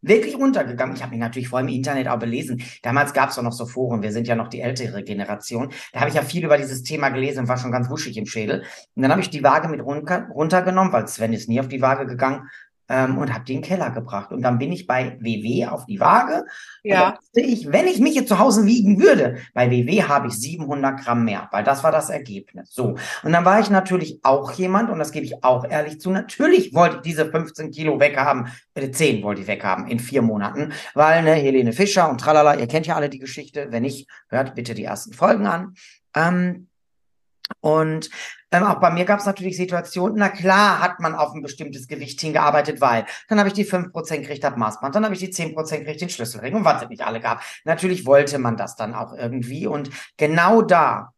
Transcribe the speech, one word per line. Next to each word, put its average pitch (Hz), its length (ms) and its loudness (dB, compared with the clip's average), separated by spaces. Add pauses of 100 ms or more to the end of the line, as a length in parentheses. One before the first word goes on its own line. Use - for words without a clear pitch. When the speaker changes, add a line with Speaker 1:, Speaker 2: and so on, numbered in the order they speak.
Speaker 1:
wirklich 220 360 2
runtergegangen. 135 580 -2
Ich - 60 -10
habe 123 100 -10
mich 117 80 -8
natürlich 120 300 -6
vorher 127 180 -2
im 120 60 -4
Internet 131 340 -4
auch 120 120 -2
belesen. 120 420 -6 (220)
Damals 143 300 0
gab's 135 240 0
doch 127 40 -6
noch 117 100 0
so 117 140 -8
Foren. 117 380 -4
Wir 107 80 -4
sind 117 160 -4
ja 120 80 0
noch 113 140 -6
die - 120 -12
ältere 120 420 -6
Generation. 104 720 -8 (200)
Da 127 80 -2
habe 147 80 0
ich 131 60 -2
ja 151 60 2
viel 165 240 -4
über 147 120 6
dieses 131 260 -4
Thema 147 260 -2
gelesen 131 300 -4
und 123 80 -2
war 127 100 0
schon 123 140 -6
ganz 123 180 -2
wuschig 131 260 -8
im 104 120 -8
Schädel. 107 360 -4 (320)
Und - 60 -4
dann 135 80 4
habe 180 120 4
ich 175 100 -4
die 143 120 -8
Waage 151 240 4
mit 156 140 -6
runter-, 147 480 -6
runtergenommen, 185 640 2
weil 110 140 0
Sven 113 260 -4
ist 110 160 -8
nie 117 100 2
auf 131 100 -4
die 131 120 -6
Waage 135 240 2
gegangen, 131 420 -4 (400)
ähm, 131 300 0
und 135 160 -2
habe 113 120 -8
die 131 80 -6
in 131 80 -4
den - 60 -12
Keller 170 220 -2
gebracht. 110 420 -8
Und 131 100 -6
dann 123 180 2
bin 143 120 -4
ich - 140 -8
bei 127 340 -2
W 110 240 -4
W 117 220 -2
auf - 200 -10
die - 140 -8
Waage. 262 460 4 (380)
Speaker 2:
Ja. 202 100 0
Speaker 1:
Und 185 80 6
dann 190 160 2
wusste - 240 0
ich, 233 300 -2
wenn 277 160 4
ich 311 120 0
mich 302 140 6
jetzt 262 160 0
zu 196 80 4
Hause 214 280 6
wiegen 208 360 6
würde, 170 360 6 (160)
bei 123 180 4
W 123 160 2
W 185 160 2
habe 139 240 2
ich 110 120 -6
siebenhundert 139 600 -4
Gramm 120 240 0
mehr, 98 260 -4
weil 104 120 -2
das 135 200 0
war 160 80 4
das 151 180 0
Ergebnis. - 640 -12
So. 123 240 -2 (280)
Und 151 80 0
dann 175 140 6
war 196 140 8
ich 214 100 2
natürlich 185 540 2
auch 139 280 4
jemand, 190 400 0
und 175 80 -4
das 147 120 -4
gebe 143 140 -6
ich - 180 -12
auch 127 240 4
ehrlich 151 320 -4
zu, 185 120 -4
natürlich 311 640 2
wollte 170 220 6
ich - 40 -14
diese 156 300 -2
fünfzehn 160 400 -6
Kilo 151 280 -2
weghaben, 139 520 2 (240)
äh, 135 160 -6
zehn 127 320 0
wollte 101 180 -4
ich 92 60 -10
weghaben 95 400 -2
in 120 120 -2
vier 127 220 -2
Monaten, 113 500 -2 (220)
weil, 160 300 4
ne, 156 100 6
Helene 135 400 2
Fischer 190 360 2
und 123 120 -4
tralala, 151 340 6
ihr 120 120 -4
kennt 156 180 0
ja 165 100 -2
alle 147 140 -2
die 139 80 -12
Geschichte. 135 540 -12
Wenn 117 100 -2
nicht, 139 260 -6 (220)
hört 123 240 -2
bitte 120 220 -8
die 104 80 -8
ersten 107 300 -10
Folgen 127 340 2
an. 180 260 -4 (420)
Ähm, 180 520 0 (920)
und, 156 480 0 (420)
ähm, 180 120 4
auch 208 160 0
bei 180 100 6
mir 175 160 0
gab's 202 220 2
natürlich 190 280 -4
Situationen, 180 640 -4
na 202 120 2
klar 190 520 4
hat 160 180 -2
man 165 140 -2
auf 151 220 -2
ein 151 80 -12
bestimmtes 143 440 -14
Gewicht 147 320 -12
hingearbeitet, 147 640 2
weil 117 240 2 (220)
dann 214 100 2
habe 202 120 4
ich 196 40 -6
die 202 120 0
fünf 180 260 -4
Prozent 156 300 -6
gekriegt, 139 220 -10
hab 143 140 -2
Maßband, 117 380 -4
dann 214 80 2
habe 214 100 -2
ich 180 60 -8
die 180 100 -8
zehn 160 240 -6
Prozent 156 280 -6
gekriegt, 151 200 -10
den 175 80 -6
Schlüsselring 120 460 -8
und 208 100 0
was 151 160 2
es 117 80 -14
nicht - 160 -10
alle 113 140 -6
gab. 113 240 -4 (200)
Natürlich 165 440 -2
wollte 139 320 6
man 117 180 -2
das 98 180 -8
dann 110 200 -8
auch 113 180 -8
irgendwie 127 540 -6
und 143 240 -6 (260)
genau 170 460 4
da 131 540 2